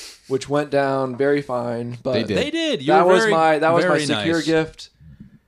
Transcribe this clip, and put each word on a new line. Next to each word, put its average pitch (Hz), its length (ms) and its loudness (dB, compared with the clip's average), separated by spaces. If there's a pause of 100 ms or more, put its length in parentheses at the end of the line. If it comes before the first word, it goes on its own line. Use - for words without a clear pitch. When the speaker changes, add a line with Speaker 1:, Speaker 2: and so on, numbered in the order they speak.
(280)
Speaker 1:
which 131 200 -4
went 147 220 -2
down 135 460 -2
very 143 260 0
fine. 120 600 -6
But 135 80 -2
Speaker 2:
They - 100 0
did. 104 160 -2
Speaker 3:
They 277 140 -2
did. 311 300 -4
You 131 100 -4
Speaker 1:
that 165 120 6
Speaker 3:
were 185 100 6
Speaker 1:
was 226 100 4
Speaker 3:
very, 214 80 2
Speaker 1:
my, 160 260 4
that 160 160 2
was 170 100 2
my - 40 0
Speaker 3:
very 151 180 0
Speaker 1:
secure - 300 -2
Speaker 3:
nice. 151 100 -4
Speaker 1:
gift, 160 440 -2 (580)